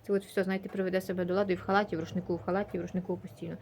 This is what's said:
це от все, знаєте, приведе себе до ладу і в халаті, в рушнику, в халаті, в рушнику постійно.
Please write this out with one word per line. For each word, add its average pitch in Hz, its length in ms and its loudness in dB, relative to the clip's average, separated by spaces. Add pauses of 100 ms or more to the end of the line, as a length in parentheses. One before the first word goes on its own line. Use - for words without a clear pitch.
це 202 120 0
от 196 120 2
все, - 180 0
знаєте, 190 260 0
приведе 185 320 2
себе 180 240 0
до 180 80 0
ладу 196 200 4
і - 20 4
в 180 60 -8
халаті, 196 360 4
в - 20 -2
рушнику, 175 360 -2
в 165 60 -6
халаті, 190 380 0
в - 20 -2
рушнику 180 360 -2
постійно. 170 440 -10